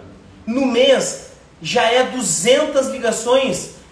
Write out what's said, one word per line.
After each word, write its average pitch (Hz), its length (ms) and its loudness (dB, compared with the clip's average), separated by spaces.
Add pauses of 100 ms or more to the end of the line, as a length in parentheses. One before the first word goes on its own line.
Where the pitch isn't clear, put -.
(460)
No 254 200 -2
mês, 247 680 0 (300)
já 226 260 0
é 254 140 4
duzentas 254 840 0
ligações 240 880 -2 (160)